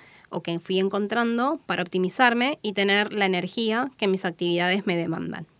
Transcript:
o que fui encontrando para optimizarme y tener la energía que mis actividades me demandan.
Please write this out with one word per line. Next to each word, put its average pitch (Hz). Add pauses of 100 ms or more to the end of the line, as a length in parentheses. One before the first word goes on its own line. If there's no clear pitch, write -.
(280)
o 175
que 170
fui 185
encontrando 233
para 175
optimizarme 240
y 214
tener 202
la 202
energía 220
que 202
mis 190
actividades 175
me 180
demandan. 165 (140)